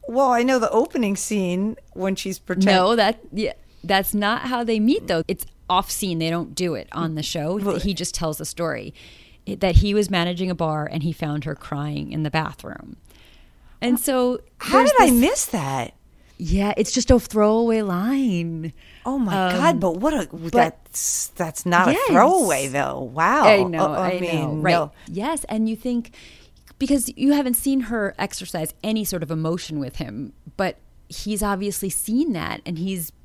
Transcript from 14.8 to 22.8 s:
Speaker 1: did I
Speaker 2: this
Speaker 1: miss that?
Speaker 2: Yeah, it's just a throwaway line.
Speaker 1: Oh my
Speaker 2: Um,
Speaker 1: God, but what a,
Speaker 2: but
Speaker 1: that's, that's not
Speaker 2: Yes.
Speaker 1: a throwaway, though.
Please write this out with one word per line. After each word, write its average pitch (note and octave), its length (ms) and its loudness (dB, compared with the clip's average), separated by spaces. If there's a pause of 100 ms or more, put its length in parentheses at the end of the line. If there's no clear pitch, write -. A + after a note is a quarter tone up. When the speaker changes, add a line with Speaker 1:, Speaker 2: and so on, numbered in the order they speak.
Speaker 1:
did B4+ 100 8
I F4 80 8
Speaker 2:
this A#3+ 100 6
Speaker 1:
miss F#4+ 280 2
that? C3+ 480 -4 (420)
Speaker 2:
Yeah, F#3+ 400 0
it's G#3 160 2
just - 180 2
a B3 80 8
throwaway A3 640 2
line. F3+ 880 -2 (340)
Speaker 1:
Oh C4 140 -2
my F#3+ 320 2
Speaker 2:
Um, G3 60 2
Speaker 1:
God, D#4+ 240 4
but F3 160 0
what C#4+ 160 0
a, G#3+ 180 -2
Speaker 2:
but E3 200 -8
Speaker 1:
that's, - 840 0
that's D#3+ 300 -6
not F3 260 4
Speaker 2:
Yes. A#4 180 2
Speaker 1:
a F4+ 40 4
throwaway, A3 560 4
though. C3+ 440 -2